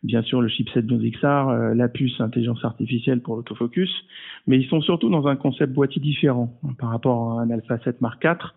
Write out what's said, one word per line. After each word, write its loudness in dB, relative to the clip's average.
bien 2
sûr 0
le 2
chipset -2
onze 0
X -2
R, 2
euh, 2
la 4
puce -2
intelligence -2
artificielle 0
pour -6
l'autofocus, -2
mais 6
ils 0
sont 2
surtout 2
dans 2
un 4
concept 0
boîtier 2
différent, 0
hein, -4
par -4
rapport 0
à -2
un 0
Alpha -2
sept -4
Mark -4
quatre 0